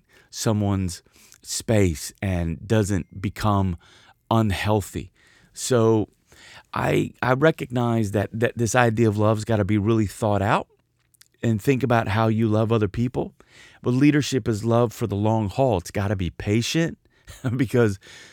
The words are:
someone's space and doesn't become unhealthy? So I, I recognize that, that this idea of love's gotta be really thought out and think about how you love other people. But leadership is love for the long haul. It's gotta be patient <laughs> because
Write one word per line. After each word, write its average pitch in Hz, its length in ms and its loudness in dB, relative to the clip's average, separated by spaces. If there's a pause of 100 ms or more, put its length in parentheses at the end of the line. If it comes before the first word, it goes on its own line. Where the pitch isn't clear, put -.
(300)
someone's 101 720 -2 (380)
space - 800 -2
and 87 460 -4
doesn't 98 540 -2
become 98 560 0 (540)
unhealthy? 104 800 -2 (420)
So 113 560 2 (640)
I, - 380 0 (100)
I 123 120 2
recognize 123 760 0
that, 104 220 0
that 113 240 -2
this 113 160 -2
idea 117 340 2
of 104 100 2
love's 107 280 2
gotta 104 200 0
be 107 120 2
really 110 300 2
thought 101 340 -2
out 123 260 0 (760)
and 113 180 0
think 131 220 0
about 117 240 2
how 110 220 2
you 110 180 2
love 107 240 2
other 107 160 2
people. 127 460 -4 (480)
But 123 100 -2
leadership 135 560 2
is 107 160 -2
love 117 300 2
for 113 140 -4
the 101 80 -4
long 107 340 0
haul. 123 280 0
It's - 140 -6
gotta 104 240 -2
be 92 160 -4
patient 120 680 -2 (280)
<laughs> - 300 -6
because 117 440 2 (340)